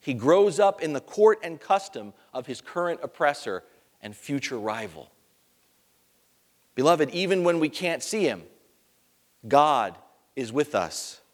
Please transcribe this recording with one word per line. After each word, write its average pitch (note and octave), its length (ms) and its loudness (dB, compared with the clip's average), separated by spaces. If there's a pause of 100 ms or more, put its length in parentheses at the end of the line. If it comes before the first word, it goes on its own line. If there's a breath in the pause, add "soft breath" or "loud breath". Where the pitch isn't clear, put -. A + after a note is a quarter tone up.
He C#3 120 -6
grows D#3+ 480 4
up G3 220 2
in D#3 100 -4
the C3+ 80 -4
court G#3+ 420 4
and E3 160 -10
custom A#2 540 -4 (220 soft breath)
of C3 120 -6
his B2+ 140 -10
current F3 420 -6
oppressor C#3 600 -2 (400 soft breath)
and G#2 120 -14
future C3+ 440 -6
rival. G#2 520 -8 (1600)
Beloved, D3+ 360 4
even F#3 340 0
when E3+ 140 2
we D#3 120 2
can't E3+ 320 -4
see G#3+ 220 -2
him, G#2 180 -2 (1040)
God C3+ 480 4 (400)
is A#2+ 160 -6
with C#3+ 220 -2
us. - 460 -4 (140)